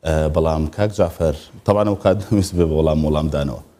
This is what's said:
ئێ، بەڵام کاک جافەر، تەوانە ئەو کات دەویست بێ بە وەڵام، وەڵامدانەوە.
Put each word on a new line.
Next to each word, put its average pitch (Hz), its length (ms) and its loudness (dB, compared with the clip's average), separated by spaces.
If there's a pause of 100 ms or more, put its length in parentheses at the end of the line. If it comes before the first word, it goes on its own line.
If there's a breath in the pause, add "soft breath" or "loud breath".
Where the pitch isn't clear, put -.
ئێ، 78 280 0
بەڵام 80 280 0 (140)
کاک 104 220 0
جافەر، 82 360 0 (320)
تەوانە 104 260 2
ئەو 95 120 -4
کات 95 180 4
دەویست 98 340 0
بێ 87 140 4
بە 78 80 -2
وەڵام، 78 280 2
وەڵامدانەوە. 76 560 -2 (180)